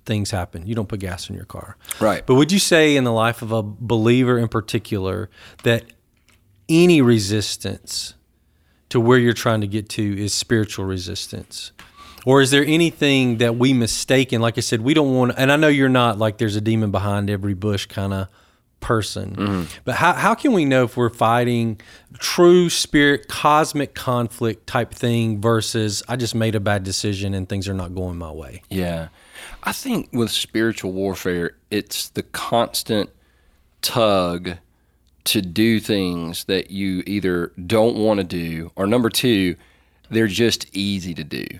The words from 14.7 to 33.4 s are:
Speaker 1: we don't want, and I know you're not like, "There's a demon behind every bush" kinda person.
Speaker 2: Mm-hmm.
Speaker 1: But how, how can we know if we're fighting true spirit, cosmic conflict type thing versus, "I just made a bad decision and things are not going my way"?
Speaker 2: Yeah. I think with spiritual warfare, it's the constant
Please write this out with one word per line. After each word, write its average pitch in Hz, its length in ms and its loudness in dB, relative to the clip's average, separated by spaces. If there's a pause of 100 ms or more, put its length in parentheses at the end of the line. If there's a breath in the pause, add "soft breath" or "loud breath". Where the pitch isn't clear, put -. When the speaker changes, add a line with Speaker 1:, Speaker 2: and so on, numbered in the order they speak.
Speaker 1:
we 131 140 2
don't 143 200 4
want, 123 220 2
and 135 160 2
I 147 40 4
know 156 120 4
you're 135 220 4
not 120 280 2
like, 107 200 0
"There's 107 180 0
a 104 60 -2
demon 110 280 0
behind 101 380 -2
every 101 240 -2
bush" 101 320 -4
kinda 98 460 -6 (500 soft breath)
person. 101 540 -4
Speaker 2:
Mm-hmm. 98 280 -2 (240 loud breath)
Speaker 1:
But 123 80 -4
how, 170 180 2
how 175 220 0
can 277 180 0
we 170 140 2
know 131 180 4
if 113 100 -4
we're 123 140 2
fighting 117 720 0 (380 loud breath)
true 175 500 6
spirit, 147 600 2
cosmic 151 680 0
conflict 117 720 -4
type 120 260 -4
thing 117 480 -2
versus, 110 640 0
"I 120 100 -6
just 123 180 -4
made 113 200 0
a 107 60 -2
bad 101 240 -2
decision 98 480 -4
and 95 160 -6
things 98 180 -6
are 98 80 -6
not 92 200 -8
going 90 240 -6
my 82 120 -10
way"? 78 380 -16
Speaker 2:
Yeah. 85 400 -4 (540 loud breath)
I - 100 -6
think 233 400 -6
with 117 180 -2
spiritual 110 600 -4
warfare, 92 640 -4 (140)
it's - 400 -6
the - 120 -8
constant - 840 -4 (720)